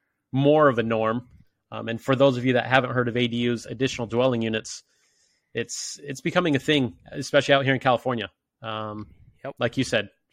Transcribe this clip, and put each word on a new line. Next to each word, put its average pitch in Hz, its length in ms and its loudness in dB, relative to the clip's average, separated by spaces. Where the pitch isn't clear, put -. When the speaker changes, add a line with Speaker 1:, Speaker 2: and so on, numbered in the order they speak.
Speaker 1:
more 147 320 6
of 120 120 2
a 117 40 2
norm. 113 440 -2
Um, 110 160 -10
and 113 140 -6
for 135 140 0
those 131 220 4
of 120 80 -4
you 131 80 4
that 120 120 2
haven't 123 260 2
heard 123 160 0
of 113 80 -4
A 123 120 0
D 117 100 -4
Us, 117 160 -4
additional 120 420 -4
dwelling 120 340 2
units, 110 420 -6
it's, - 500 -8
it's 143 180 -12
becoming 170 340 0
a 127 40 2
thing, 135 360 0
especially 143 420 2
out 139 100 4
here 135 100 2
in 127 60 -2
California. 120 500 0
Um, 107 460 -10
Speaker 2:
Yep. - 160 -12
Speaker 1:
like 123 180 -2
you 131 60 2
said, 104 260 -2